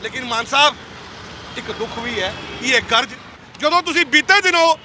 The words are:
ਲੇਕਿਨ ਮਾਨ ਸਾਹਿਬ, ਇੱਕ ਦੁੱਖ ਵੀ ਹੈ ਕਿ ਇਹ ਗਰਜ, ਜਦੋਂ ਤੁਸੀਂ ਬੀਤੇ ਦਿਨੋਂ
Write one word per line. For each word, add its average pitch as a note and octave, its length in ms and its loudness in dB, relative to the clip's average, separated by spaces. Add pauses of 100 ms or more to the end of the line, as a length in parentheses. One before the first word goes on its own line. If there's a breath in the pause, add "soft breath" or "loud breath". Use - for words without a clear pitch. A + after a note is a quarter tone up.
ਲੇਕਿਨ A#3 220 -6
ਮਾਨ A#3 200 -2
ਸਾਹਿਬ, C#4 300 4 (800)
ਇੱਕ A3+ 140 -10
ਦੁੱਖ G#3+ 280 -6
ਵੀ A#3 220 -4
ਹੈ F#3 120 -2 (260)
ਕਿ B3 120 -2
ਇਹ A#3+ 100 4 (100)
ਗਰਜ, A#3+ 240 2 (440)
ਜਦੋਂ E4 220 2
ਤੁਸੀਂ E4+ 260 2
ਬੀਤੇ D4+ 340 4
ਦਿਨੋਂ E4+ 440 4